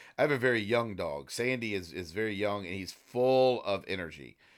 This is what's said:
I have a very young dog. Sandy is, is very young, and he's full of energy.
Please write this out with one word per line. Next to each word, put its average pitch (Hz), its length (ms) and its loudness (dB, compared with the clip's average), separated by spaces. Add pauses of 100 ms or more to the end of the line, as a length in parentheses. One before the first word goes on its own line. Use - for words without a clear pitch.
(160)
I 127 60 2
have 151 80 4
a 139 80 2
very 120 220 2
young 113 340 0
dog. 73 380 -6
Sandy 117 420 -2
is, 85 180 -6
is 82 200 -8
very 107 220 -2
young, 101 300 -2
and 87 100 -8
he's 95 180 -8
full 127 720 4
of 98 240 -2
energy. 73 480 -8 (220)